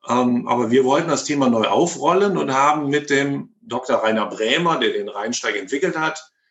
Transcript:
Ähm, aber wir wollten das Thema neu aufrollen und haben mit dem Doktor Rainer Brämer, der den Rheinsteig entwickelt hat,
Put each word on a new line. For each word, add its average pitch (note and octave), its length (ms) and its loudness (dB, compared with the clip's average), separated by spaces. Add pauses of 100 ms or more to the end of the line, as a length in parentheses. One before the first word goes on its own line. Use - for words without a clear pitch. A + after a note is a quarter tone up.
Ähm, B2 400 0
aber A#2+ 240 0
wir B2+ 120 6
wollten D#3+ 240 2
das D3 160 -2
Thema C#3 240 0
neu A2+ 180 2
aufrollen E3+ 680 2
und C#3 160 -2
haben D3 360 2
mit C#3+ 200 -2
dem C#3+ 420 -2 (140)
Doktor A#2+ 340 -2
Rainer A2 280 0
Brämer, C#3+ 520 0
der A2 140 0
den G#2 160 -4
Rheinsteig G#2+ 480 -6
entwickelt C#3+ 400 -4
hat, D#3 360 -6 (180)